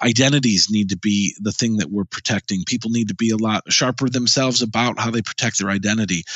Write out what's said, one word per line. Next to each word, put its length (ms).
Identities 680
need 200
to 80
be 420
the 120
thing 260
that 140
we're 120
protecting. 640
People 260
need 180
to 60
be 140
a 80
lot 340
sharper 380
themselves 520
about 380
how 120
they 100
protect 380
their 100
identity. 540